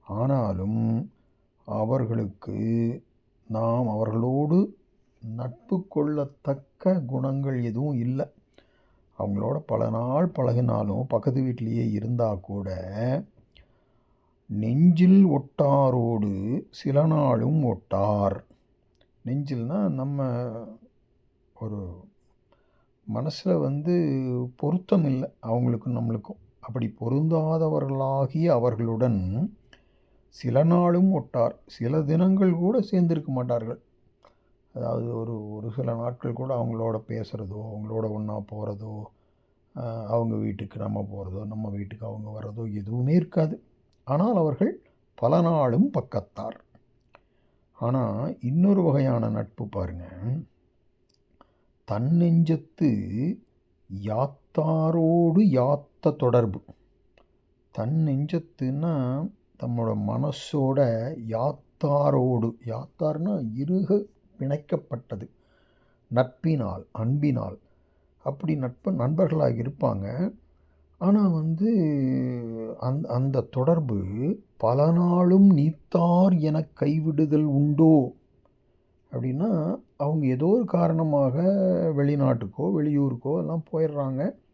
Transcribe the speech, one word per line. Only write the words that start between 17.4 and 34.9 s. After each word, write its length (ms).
ஒட்டார். 800
நெஞ்சில்னா 640
நம்ம 640
ஒரு 400
மனசுல 460
வந்து 640
பொருத்தம் 480
இல்ல 280
அவங்களுக்கும் 560
நம்மளுக்கும். 380
அப்படி 400
பொருந்தாதவர்களாகிய 1500
அவர்களுடன் 1040
சில 360
நாளும் 480
ஒட்டார். 440
சில 360
தினங்கள் 520
கூட 260
சேர்ந்திருக்க 460
மாட்டார்கள். 540
அதாவது 420